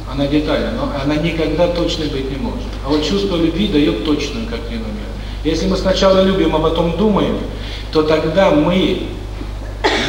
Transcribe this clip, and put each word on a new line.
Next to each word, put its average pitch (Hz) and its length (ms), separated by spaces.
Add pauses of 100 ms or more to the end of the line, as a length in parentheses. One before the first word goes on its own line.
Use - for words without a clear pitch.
(120)
Она 139 160
детальна, 139 440
но 131 200 (100)
она 147 140
никогда 160 520
точной 165 400
быть 135 220
не - 80
может. - 280 (200)
А 139 40
вот 151 140
чувство 196 340
любви 165 300
дает 156 360
точную 135 440
картину 113 380
мира. 104 260 (320)
Если 165 240
мы 185 100
сначала 190 460
любим, 165 320
а 156 40
потом 165 380
думаем, 165 400 (540)
то 156 120
тогда 160 480
мы 160 520 (1040)